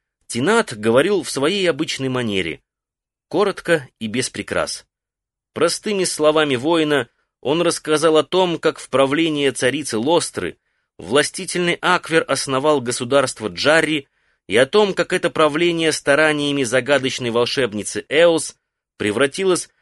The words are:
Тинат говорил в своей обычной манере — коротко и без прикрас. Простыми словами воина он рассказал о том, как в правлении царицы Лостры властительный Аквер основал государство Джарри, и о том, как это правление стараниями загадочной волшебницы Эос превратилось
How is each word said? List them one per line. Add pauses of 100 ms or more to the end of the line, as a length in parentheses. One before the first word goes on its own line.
(280)
Тинат
говорил
в
своей
обычной
манере — (680)
коротко (120)
и
без
прикрас. (680)
Простыми
словами
воина (320)
он
рассказал
о
том,
как
в
правлении
царицы
Лостры (400)
властительный
Аквер
основал
государство
Джарри, (400)
и
о
том,
как
это
правление
стараниями
загадочной
волшебницы
Эос (420)
превратилось (120)